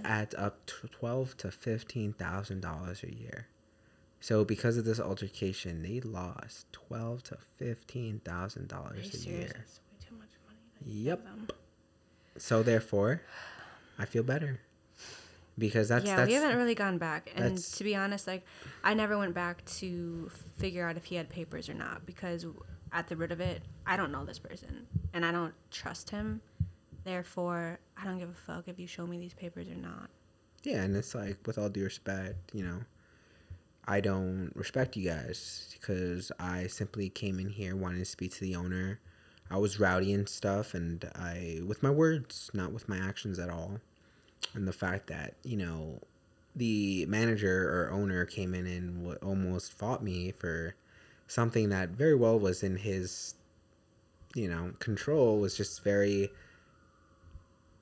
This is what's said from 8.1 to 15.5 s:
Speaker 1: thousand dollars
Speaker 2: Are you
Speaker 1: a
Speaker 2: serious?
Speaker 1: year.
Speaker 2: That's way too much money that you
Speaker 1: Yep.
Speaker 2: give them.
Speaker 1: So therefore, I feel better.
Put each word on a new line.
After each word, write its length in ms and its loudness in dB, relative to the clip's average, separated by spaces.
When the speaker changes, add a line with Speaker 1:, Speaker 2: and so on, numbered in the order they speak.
Speaker 1:
thousand 460 -4
dollars 300 -8
Speaker 2:
Are 20 -6
you 80 -8
Speaker 1:
a 80 -8
Speaker 2:
serious? 100 -8
Speaker 1:
year. 200 -4
Speaker 2:
That's 240 -16
way 200 -18
too 60 -16
much 120 -20
money 120 -20
that 80 -12
you 180 -4
Speaker 1:
Yep. 160 0
Speaker 2:
give 40 -16
them. 240 -12
Speaker 1:
So 260 4
therefore, 600 4
I 60 -2
feel 180 2
better. 380 0